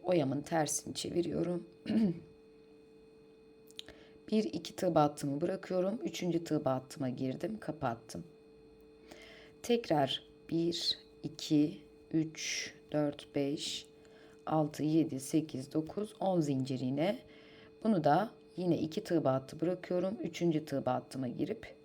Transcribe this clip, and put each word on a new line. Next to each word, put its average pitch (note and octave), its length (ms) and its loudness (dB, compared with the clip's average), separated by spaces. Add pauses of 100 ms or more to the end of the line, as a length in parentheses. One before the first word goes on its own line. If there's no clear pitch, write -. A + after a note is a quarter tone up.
oyamın C#3+ 400 2
tersini - 520 -2
çeviriyorum. E3+ 720 -2 (200)
<clears throat> G3+ 280 2 (2250)
Bir, D#4 120 4
iki - 320 -8
tığ F3+ 180 0
battımı D3 460 2
bırakıyorum. F#3 640 -2
Üçüncü E3+ 400 -2
tığ D#3 200 0
battıma C3 440 -2
girdim, C3 520 -4
kapattım. A#2+ 640 -6 (1400)
Tekrar D#3+ 600 0 (280)
bir, E3+ 480 0 (240)
iki, - 580 0 (300)
üç, - 640 -4 (180)
dört, D3 420 -2
beş, C#3+ 520 -4 (600)
altı, D3+ 360 0
yedi, D#3 380 4
sekiz, D3 520 -2
dokuz, D#3+ 480 -4
on F#3 200 2
zincir C3 400 0
yine. C#3+ 380 0 (680)
Bunu G3 200 6
da E3 260 6 (260)
yine E3+ 220 4
iki - 260 -2
tığ D#3+ 200 2
battı C3 360 0
bırakıyorum. F3+ 600 0
Üçüncü E3 420 0
tığ C3 220 -4
battıma B2+ 420 -2
girip - 460 -6 (100)